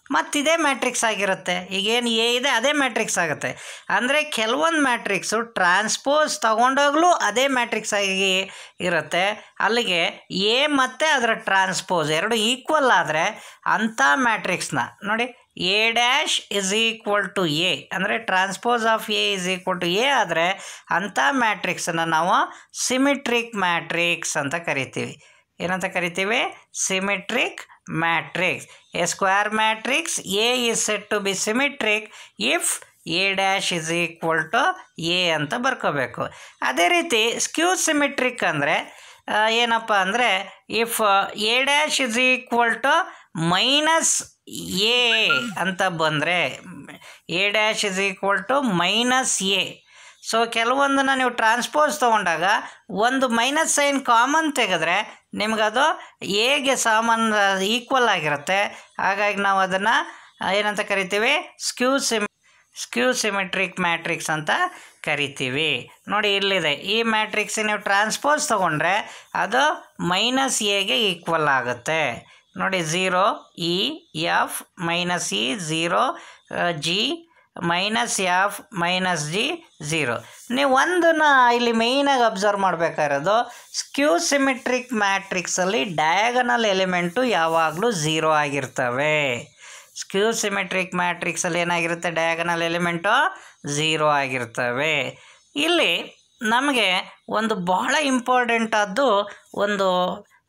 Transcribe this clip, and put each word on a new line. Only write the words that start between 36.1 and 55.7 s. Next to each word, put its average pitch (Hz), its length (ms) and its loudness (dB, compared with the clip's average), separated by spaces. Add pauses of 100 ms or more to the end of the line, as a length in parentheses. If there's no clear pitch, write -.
ಅದೇ 262 260 2
ರೀತಿ 233 520 2
ಸ್ಕ್ಯೂ 349 360 0
ಸಿಮೆಟ್ರಿಕ್ 277 680 0
ಅಂದರೆ, 160 600 0 (240)
ಆ, 214 220 2
ಏನಪ್ಪ 226 440 2
ಅಂದರೆ, 196 800 0
if 226 300 -2 (380)
A 226 240 2
dash 285 460 0
is 220 80 -2
equal 240 540 2
to 285 400 0 (380)
minus 285 720 2 (580)
A 226 500 2 (280)
ಅಂತ 185 240 -2
ಬಂದರೆ, 160 760 0 (720)
A 190 200 0
dash 214 400 0
is 185 80 -6
equal 196 380 0
to 254 400 0
minus 233 640 0
A. 190 400 -2 (480)
So 226 200 0
ಕೆಲವೊಂದನ್ನು 269 640 2
ನೀವು 254 120 2
ಟ್ರಾನ್ಸ್‌ಪೋಸ್ 240 720 2
ತೊಗೊಂಡಾಗ 190 440 2 (460)
ಒಂದು 240 400 2
ಮೈನಸ್ 277 440 2
ಸೈನ್ 285 320 0
ಕಾಮನ್ 277 480 2
ತೆಗೆದ್ರೆ 185 800 0
ನಿಮಗದು 220 680 0 (240)